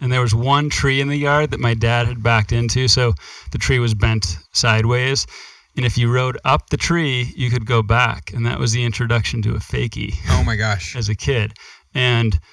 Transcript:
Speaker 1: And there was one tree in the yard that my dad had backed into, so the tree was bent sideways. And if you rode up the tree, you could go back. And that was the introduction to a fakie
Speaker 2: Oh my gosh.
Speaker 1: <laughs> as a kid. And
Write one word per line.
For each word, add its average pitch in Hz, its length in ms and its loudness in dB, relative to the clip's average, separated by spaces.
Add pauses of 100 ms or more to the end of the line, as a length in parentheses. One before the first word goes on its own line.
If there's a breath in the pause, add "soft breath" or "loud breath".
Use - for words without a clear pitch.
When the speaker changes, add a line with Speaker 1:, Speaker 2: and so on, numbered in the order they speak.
Speaker 1:
And 127 120 -2
there 127 100 2
was 110 120 0
one 139 360 2
tree 135 300 0
in 139 80 0
the 143 80 -2
yard 143 340 2
that - 100 -6
my 117 140 2
dad 120 320 2
had 117 160 -6
backed 113 300 2
into, 120 340 0
so 120 280 2 (360 loud breath)
the - 80 -4
tree 131 220 2
was 113 140 2
bent 110 440 0 (140)
sideways. 120 720 2 (520 loud breath)
And 127 80 0
if 117 100 0
you 120 160 2
rode 127 320 0
up 147 240 0
the - 80 -4
tree, 139 580 0
you 127 160 -2
could 120 140 0
go 113 180 2
back. 117 520 0
And 117 100 -2
that 120 140 -2
was 113 140 0
the 120 120 0
introduction 117 580 -2
to 110 120 0
a 113 60 -4
fakie 113 520 -6 (160)
Speaker 2:
Oh 131 160 4
my 117 120 0
gosh. 104 400 -2
Speaker 1:
<laughs> 123 40 -6
as 104 80 -4
a 107 60 -2
kid. 107 400 -2 (400 loud breath)
And 120 440 2 (140 soft breath)